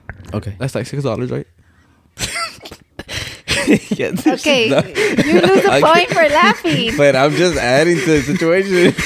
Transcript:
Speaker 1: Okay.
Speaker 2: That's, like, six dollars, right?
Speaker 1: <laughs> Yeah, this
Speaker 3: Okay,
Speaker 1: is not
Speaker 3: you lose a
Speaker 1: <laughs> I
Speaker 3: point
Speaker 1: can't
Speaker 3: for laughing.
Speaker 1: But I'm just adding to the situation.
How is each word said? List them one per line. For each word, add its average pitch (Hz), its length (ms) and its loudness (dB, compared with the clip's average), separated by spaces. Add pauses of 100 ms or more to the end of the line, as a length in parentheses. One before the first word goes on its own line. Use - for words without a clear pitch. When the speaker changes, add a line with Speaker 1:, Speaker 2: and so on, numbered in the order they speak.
(340)
Speaker 1:
Okay. 101 240 -8
Speaker 2:
That's, 135 160 -6
like, 110 140 -6
six 139 160 -8
dollars, 123 280 -4
right? 143 160 -8 (720)
Speaker 1:
<laughs> - 100 -8 (1600)
Yeah, 135 220 -4
this - 160 -4 (180)
Speaker 3:
Okay, 262 200 2
Speaker 1:
is - 60 0
not 151 140 0 (400)
Speaker 3:
you 330 160 2
lose 381 240 4
a 392 60 2
Speaker 1:
<laughs> - 0 -
I 262 100 2
Speaker 3:
point 339 280 4
Speaker 1:
can't - 40 -4
Speaker 3:
for 320 160 2
laughing. 311 680 0
Speaker 1:
But 143 180 4
I'm 139 160 2
just 156 260 0
adding 139 400 2
to 143 80 -4
the 156 160 2
situation. 175 720 0 (120)